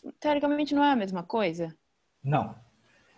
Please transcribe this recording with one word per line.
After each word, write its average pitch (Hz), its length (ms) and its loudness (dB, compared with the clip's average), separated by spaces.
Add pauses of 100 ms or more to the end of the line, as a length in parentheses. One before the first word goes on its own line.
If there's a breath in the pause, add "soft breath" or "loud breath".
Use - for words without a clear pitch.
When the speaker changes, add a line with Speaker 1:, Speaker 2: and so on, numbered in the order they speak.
(200)
Speaker 1:
teoricamente 294 540 0
não 285 100 4
é 285 80 6
a 269 40 4
mesma 190 280 -2
coisa? 170 520 -2 (460)
Speaker 2:
Não. 135 320 0 (640)